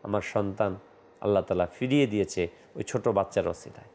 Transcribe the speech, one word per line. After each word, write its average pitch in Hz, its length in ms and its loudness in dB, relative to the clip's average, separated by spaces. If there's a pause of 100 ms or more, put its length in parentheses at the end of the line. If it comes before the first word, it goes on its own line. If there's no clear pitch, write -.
আমার 104 180 0
সন্তান 101 540 -2 (460)
আল্লাহ 98 220 2
তাআলা 90 220 2
ফিরিয়ে 131 420 2
দিয়েছে 101 340 0 (340)
ওই 151 80 -6
ছোট - 240 -2
বাচ্চার 98 400 2
ওসিলায়। - 480 -10